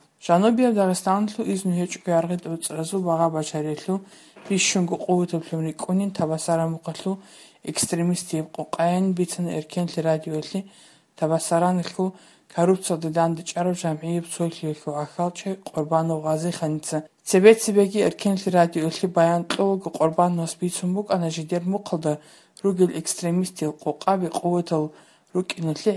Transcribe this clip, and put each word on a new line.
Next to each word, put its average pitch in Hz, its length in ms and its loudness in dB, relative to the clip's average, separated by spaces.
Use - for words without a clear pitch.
ჟანობია 226 480 4
დაღესტანლუ 202 720 0
იზნუ 190 300 -2
ჰეჭკე 180 380 -2
არღე 170 260 2
დოწრაზუ 165 600 -6
ბაღა 165 300 2
ბაჩარელუ 156 640 -4
ბიშუნგუ 180 580 0
ყუუთელუ 180 640 0
რიკუნინ 185 520 -2
თაბასარა 165 560 0
მუყელუ 165 440 -6
ექსტრემისტი 170 760 -2
ეპყო 156 280 -6
ყაენ 175 480 0
ბიცენ 175 360 -2
ერქენ 170 460 -4
რადიოელი 160 640 -2
თაბასარან 165 640 2
ელქუ 185 260 -2
კარუცო 185 480 2
და 160 120 -4
დანდი 165 340 0
ჭარო 175 300 -2
ჟამიებ 170 540 -4
ცოლი 170 360 -4
ელქუ 151 300 -6
ახალჩე 175 560 -4
ყორბანო 160 600 0
ღაზი 156 320 0
ხანიცა. 156 440 -4
ცებეციბეგი 202 840 6
ერქენ 190 340 0
რადიოელი 170 640 2
ბაიან 170 360 4
ტოლგ 196 440 0
ყორბანოს 165 640 2
ბიცუნ 180 380 -4
უკანა 190 360 0
ჟიდერ 165 360 -4
მუყლდა 180 480 -2
რუგილ 185 360 2
ექსტრემისტი 175 680 -2
ელკო 151 300 -4
ყაბი 185 360 0
ყუუთელ 170 560 0
რუკინელი 175 600 -2